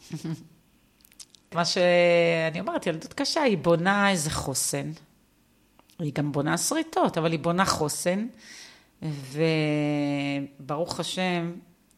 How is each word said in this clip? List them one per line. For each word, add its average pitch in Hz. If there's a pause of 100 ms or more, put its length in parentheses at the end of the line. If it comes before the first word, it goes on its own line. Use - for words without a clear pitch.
(120)
<laughs> -
מה 170
שאני 170
אומרת, 311
ילדות 160
קשה, 285
היא 220
בונה 180
איזה 156
חוסן. 143 (1080)
היא 147
גם 147
בונה 151
שריטות, 320
אבל 165
היא 160
בונה 170
חוסן. 180 (760)
וברוך 147
השם, 175 (440)